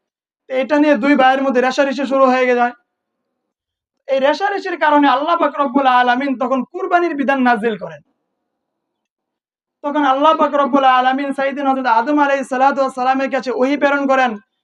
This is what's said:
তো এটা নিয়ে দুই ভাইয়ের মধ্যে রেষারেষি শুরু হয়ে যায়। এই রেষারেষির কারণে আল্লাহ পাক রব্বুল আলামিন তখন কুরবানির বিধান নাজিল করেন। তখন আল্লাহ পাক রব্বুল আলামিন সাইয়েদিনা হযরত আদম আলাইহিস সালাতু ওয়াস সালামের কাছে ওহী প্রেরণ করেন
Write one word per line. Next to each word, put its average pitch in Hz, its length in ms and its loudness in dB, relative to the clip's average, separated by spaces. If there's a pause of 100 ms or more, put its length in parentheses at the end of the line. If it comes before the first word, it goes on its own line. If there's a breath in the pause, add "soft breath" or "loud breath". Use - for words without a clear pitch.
(480)
তো 269 60 -10
এটা 262 260 -2
নিয়ে 294 160 4
দুই 277 200 2
ভাইয়ের 262 280 2
মধ্যে 254 180 0
রেষারেষি 269 440 -2
শুরু 269 200 2
হয়ে 254 300 2
যায়। 240 180 0 (1300)
এই 269 120 0
রেষারেষির 381 580 -2
কারণে 294 300 4
আল্লাহ 294 300 0
পাক 302 220 0
রব্বুল 277 280 0
আলামিন 247 520 0
তখন 254 240 -2
কুরবানির 349 520 -2
বিধান 269 260 -2
নাজিল 226 360 0
করেন। 160 240 -16 (1800)
তখন 285 240 -2
আল্লাহ 277 320 2
পাক 302 160 0
রব্বুল 269 300 0
আলামিন 262 500 0
সাইয়েদিনা 277 380 -4
হযরত 262 140 -4
আদম 247 340 0
আলাইহিস 277 280 0
সালাতু 269 320 0
ওয়াস 262 160 -2
সালামের 262 360 -2
কাছে 262 200 -4
ওহী 269 260 0
প্রেরণ 277 300 0
করেন 262 240 2 (320)